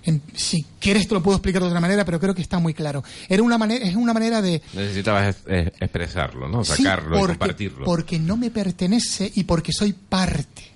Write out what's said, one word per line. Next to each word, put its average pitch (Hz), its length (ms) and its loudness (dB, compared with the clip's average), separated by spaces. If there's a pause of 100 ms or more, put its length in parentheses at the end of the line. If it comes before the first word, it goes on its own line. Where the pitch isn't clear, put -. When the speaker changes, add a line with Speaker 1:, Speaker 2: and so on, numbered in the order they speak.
Speaker 1:
En, 156 160 2 (140)
si - 300 -2 (140)
quieres 202 300 2
te 220 60 2
lo 180 80 2
puedo 190 160 4
explicar 185 240 0
de 180 60 2
otra 175 120 0
manera, 196 240 2
pero 170 160 -2
creo 190 140 0
que 180 80 -4
está - 160 -2
muy 165 160 0
claro. 143 280 -6 (260)
Era 196 140 4
una 233 160 4
mane-, 220 300 0
es 180 80 0
una 233 160 2
manera 226 300 2
de 170 200 0 (120)
Speaker 2:
Necesitabas 101 540 0
es-, 98 80 -2 (300)
es-, 95 140 -4
expresarlo, 82 680 -4
¿no? 113 140 0
Speaker 1:
Sí, - 200 0
Speaker 2:
Sacarlo 87 340 2
y 202 40 4
Speaker 1:
porque, 180 180 0
Speaker 2:
compartirlo. 185 480 -4
Speaker 1:
porque 170 320 -2
no 170 180 0
me 240 140 -2
pertenece 196 840 -2
y 185 100 0
porque 165 280 0
soy 208 220 0
parte - 680 -4 (140)